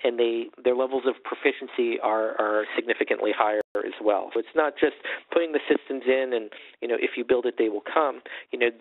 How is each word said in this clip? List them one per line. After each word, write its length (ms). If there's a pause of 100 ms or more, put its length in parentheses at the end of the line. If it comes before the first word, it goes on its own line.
and 160
they, 280 (160)
their 120
levels 320
of 160
proficiency 800
are, 380
are 260 (100)
significantly 600
higher 260 (160)
as 160 (100)
well. 300
So 60
it's 160
not 240
just 160 (360)
putting 200
the 160
systems 380
in 280
and, 160 (320)
you 60
know, 120
if 180
you 60
build 220
it, 120
they 120
will 140 (100)
come. 280 (300)
You 80
know, 100 (120)